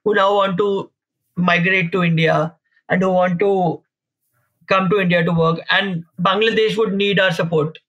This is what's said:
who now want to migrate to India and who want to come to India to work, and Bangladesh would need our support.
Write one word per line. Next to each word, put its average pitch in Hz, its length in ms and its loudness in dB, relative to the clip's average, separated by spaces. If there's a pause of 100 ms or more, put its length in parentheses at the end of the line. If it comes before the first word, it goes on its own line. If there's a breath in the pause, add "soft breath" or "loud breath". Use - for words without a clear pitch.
who 208 100 0
now 202 200 2
want 196 240 0
to 202 320 -4 (460)
migrate 175 560 0
to 185 100 -2
India 160 520 0 (340)
and 185 140 0
who 190 80 0
want 180 300 0
to 190 420 0 (880)
come 190 220 2
to 202 100 2
India 175 240 2
to 180 80 0
work, 165 280 0 (100)
and 185 340 -2 (160)
Bangladesh 208 560 0
would 214 160 0
need 196 260 0
our 190 140 2
support. 165 460 -2 (100)